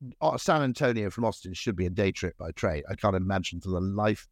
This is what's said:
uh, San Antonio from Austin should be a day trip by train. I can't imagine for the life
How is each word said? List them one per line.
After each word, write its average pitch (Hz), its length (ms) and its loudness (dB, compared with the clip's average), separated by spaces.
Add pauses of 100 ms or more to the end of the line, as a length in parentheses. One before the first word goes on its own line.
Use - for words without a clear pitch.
(200)
uh, 156 180 2
San 156 240 4
Antonio 120 480 2
from 117 140 -4
Austin 92 300 -2
should 104 220 -2
be 90 100 0
a 87 40 0
day 95 200 2
trip 90 260 -4
by 82 160 -10
train. 80 360 0
I 98 60 -4
can't 101 200 2
imagine 92 460 0
for 98 80 -8
the 90 120 0
life 101 520 0